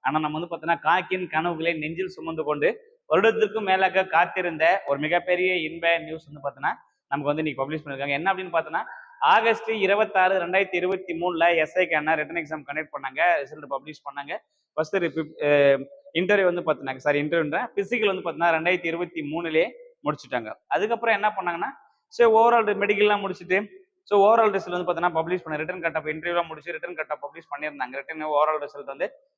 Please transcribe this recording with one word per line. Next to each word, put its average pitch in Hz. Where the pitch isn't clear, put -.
ஆனா, 143
நம்ம 151
வந்து 170
பார்த்தோன்னா, 165
காக்கின் 175
கனவுகளை 165
நெஞ்சில் 165
சுமந்து 160
கொண்டு 147
வருடத்திற்கும் 202
மேலாக 185
காத்திருந்த 170
ஒரு 143
மிகப்பெரிய 175
இன்ப 165
நியூஸ் 156
வந்து 143
பார்த்தோன்னா, 143
நமக்கு 143
வந்து 156
இன்னைக்கு 135
பப்ளிஷ் 151
பண்ணிருக்காங்க. 139
என்ன 170
அப்படின்னு 185
பார்த்தோன்னா, 160
ஆகஸ்ட் 220
இருபத்தாறு, 190
ரெண்டாயிரத்தி 185
இருபத்தி 185
மூணுல 170
எஸ் 160
ஐ 180
க்கான 156
ரிட்டன் 156
எக்ஸாம் 151
கண்டக்ட் 147
பண்ணாங்க, 139
ரிசல்ட் 147
பப்ளிஷ் 139
பண்ணாங்க. 143
ஃபர்ஸ்ட் 160
ரிப்பி-, 160
அஹ், 143
இன்டர்வியூ 185
வந்து 175
பார்த்தோன்னாக்க, 135
சாரி, 143
இன்டர்வியூன்றேன், 156
பிசிக்கல் 208
வந்து 185
பார்த்தோன்னா, 170
ரெண்டாயிரத்தி 170
இருபத்தி 170
மூணுலயே 160
முடிச்சுட்டாங்க. 127
அதுக்கப்புறம் 214
என்ன 208
பண்ணாங்கன்னா, 185
சரி, 233
overall 226
மெடிக்கல்லாம் 202
முடிச்சுட்டு, 185
so, 208
overall 220
ரிசல்ட் 180
வந்து 180
பார்த்தோன்னா, 170
பப்ளிஷ் 170
பண்ண, 156
ரிட்டன் 165
கட் 160
ஆஃப் 151
இன்டர்வியூலாம் 165
முடிச்சு, 156
ரிட்டன் 175
கட் 156
ஆஃப் 147
பப்ளிஷ் 151
பண்ணியிருந்தாங்க. 143
ரிட்டன் 156
overall 151
ரிசல்ட் 143
வந்து 160